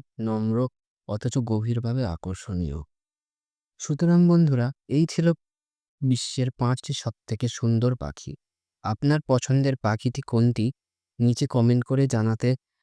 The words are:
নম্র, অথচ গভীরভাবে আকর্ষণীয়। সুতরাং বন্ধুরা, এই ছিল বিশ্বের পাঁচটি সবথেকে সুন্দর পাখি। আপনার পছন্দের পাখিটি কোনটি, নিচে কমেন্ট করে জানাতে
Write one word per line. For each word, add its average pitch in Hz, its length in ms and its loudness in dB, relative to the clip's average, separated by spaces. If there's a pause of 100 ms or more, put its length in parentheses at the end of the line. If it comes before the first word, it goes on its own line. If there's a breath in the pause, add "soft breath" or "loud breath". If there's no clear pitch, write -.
(200)
নম্র, 110 380 -2 (500)
অথচ 107 300 -6
গভীরভাবে 117 680 -2
আকর্ষণীয়। 87 720 -6 (1000)
সুতরাং 170 480 2
বন্ধুরা, 147 380 4 (220)
এই 147 180 2
ছিল 165 200 0 (760)
বিশ্বের 127 480 -2 (100)
পাঁচটি 127 360 -2
সবথেকে - 540 -6
সুন্দর 117 480 0
পাখি। 71 360 -12 (520)
আপনার 143 420 0
পছন্দের 135 500 2
পাখিটি 117 460 -2
কোনটি, 117 440 2 (520)
নিচে 120 280 2
কমেন্ট 123 380 2
করে 135 220 0
জানাতে 113 420 0 (340)